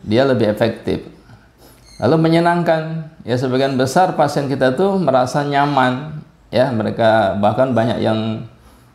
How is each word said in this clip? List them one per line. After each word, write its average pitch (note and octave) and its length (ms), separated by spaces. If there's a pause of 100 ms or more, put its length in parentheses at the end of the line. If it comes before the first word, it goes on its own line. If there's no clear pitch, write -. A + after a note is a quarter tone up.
Dia A2+ 240
lebih A2 240
efektif. F#2 560 (960)
Lalu D3 160
menyenangkan. E3 1040
Ya, B2 160
sebagian C3 400
besar F3+ 400
pasien C#3+ 320
kita C3 240
tuh G3 240
merasa C3 480
nyaman. C#3 720 (320)
Ya, B2+ 240
mereka G#2+ 640
bahkan A#2 320
banyak A#2 320
yang, A2 480 (440)